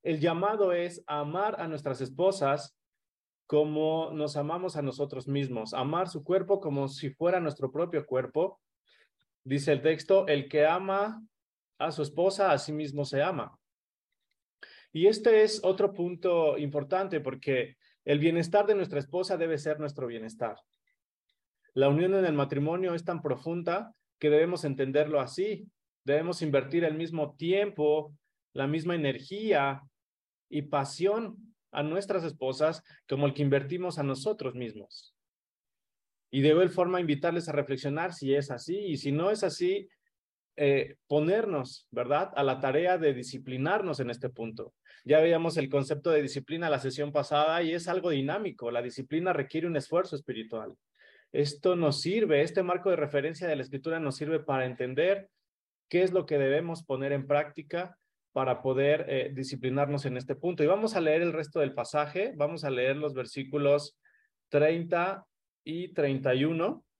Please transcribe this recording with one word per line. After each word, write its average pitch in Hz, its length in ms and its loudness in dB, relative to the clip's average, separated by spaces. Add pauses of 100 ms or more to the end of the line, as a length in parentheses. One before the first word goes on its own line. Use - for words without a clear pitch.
el 160 180 -2
llamado 185 500 2
es 175 340 -4
a 147 140 -4
amar 185 400 -2
a 170 80 -6
nuestras 143 320 -6
esposas 143 760 0 (680)
como 156 680 2
nos 147 240 -4
amamos 160 400 -4
a 147 40 -2
nosotros 135 460 -4
mismos, 123 460 -4
amar 160 340 -2
su 160 160 -10
cuerpo 190 380 2
como 139 260 -2
si 139 220 -8
fuera 175 320 0
nuestro 139 320 -4
propio 160 320 -2
cuerpo. 151 560 -2 (840)
Dice 143 300 0
el 127 80 0
texto, 160 460 4
"El 143 200 0
que 151 180 4
ama 190 560 0 (560)
a 156 140 -2
su 151 100 -6
esposa, 185 520 2
a 139 40 4
sí 151 140 -6
mismo 147 320 -4
se 135 180 0
ama". 151 380 -2 (1300)
Y 165 140 6
este 220 360 8
es 214 180 2
otro 190 300 2
punto 175 640 0
importante, 147 640 -2
porque 131 560 -2 (300)
el 147 140 2
bienestar 170 460 2
de 208 100 4
nuestra 180 240 -2
esposa 180 360 -2
debe 165 220 -2
ser 151 200 -4
nuestro 143 300 -6
bienestar. 110 480 -8 (1160)
La 135 160 4
unión 175 260 2
en 190 80 4
el 165 100 2
matrimonio 156 600 0
es 170 100 -6
tan 170 180 -4
profunda 170 720 -4 (260)
que 151 120 2
debemos 165 320 4
entenderlo 139 560 0
así. 185 500 -4 (340)
Debemos 156 380 0
invertir 143 420 0
el 156 120 0
mismo 156 400 -4
tiempo, 156 800 0 (380)
la 135 120 -2
misma 160 300 -2
energía 147 880 0 (680)
y 147 140 -4
pasión 180 720 -2 (340)
a 143 120 -4
nuestras 185 400 -2
esposas 143 580 -2 (260)
como 143 200 0
el 139 80 0
que 147 80 -2
invertimos 143 560 0
a 143 40 -2
nosotros 135 520 -4
mismos. 107 580 -12 (1160)
Y 139 100 0
de 147 80 6
igual 170 200 6
forma 180 300 0
invitarles 165 480 0
a 156 40 -6
reflexionar 143 600 -2
si 135 220 -2
es 139 160 0
así, 156 300 -6
y 180 180 -4
si 139 140 -4
no 165 180 2
es 214 140 0
así, 185 440 -2 (680)
eh, 139 400 2 (100)
ponernos, 156 840 0
¿verdad?, 139 440 0
a 143 60 0
la 135 180 2
tarea 160 380 2
de 156 160 2
disciplinarnos 139 840 -4
en 120 100 -2
este 120 200 -6
punto. 113 440 -10 (320)
Ya 151 140 6
veíamos 165 380 4
el 135 120 -2
concepto 143 400 -2
de 151 140 4
disciplina 143 480 -4
la 131 80 2
sesión 135 320 -4
pasada 151 500 2
y 165 120 0
es 170 140 -4
algo 180 220 0
dinámico. 147 640 -2
La 120 100 0
disciplina 151 500 -4
requiere 160 360 -2
un 170 80 -2
esfuerzo 165 400 0
espiritual. 110 580 -8 (600)
Esto 147 420 2
nos 151 240 2
sirve, 165 420 2
este 165 220 0
marco 180 260 0
de 175 60 4
referencia 147 520 -2
de 151 100 0
la 131 40 -6
Escritura 143 380 -6
nos 143 160 -4
sirve 156 240 -2
para 135 260 0
entender 135 640 0 (600)
qué 175 120 2
es 180 120 2
lo 175 120 2
que 151 120 0
debemos 151 460 0
poner 135 280 -2
en 139 160 -2
práctica 151 720 -2 (360)
para 131 280 0
poder, 139 480 2
eh, 135 240 -2
disciplinarnos 139 720 -2
en 127 100 -2
este 131 200 -6
punto. 170 280 -2
Y 147 40 4
vamos 214 280 2
a 175 60 2
leer 160 200 4
el 170 120 0
resto 156 260 -4
del 135 140 2
pasaje, 147 640 -2
vamos 151 260 -2
a 143 60 -4
leer 131 260 0
los 151 180 -4
versículos 139 840 0 (500)
treinta 170 760 2 (400)
y 170 240 -8
treinta 135 440 2
y 131 120 4
uno. 170 400 -2 (140)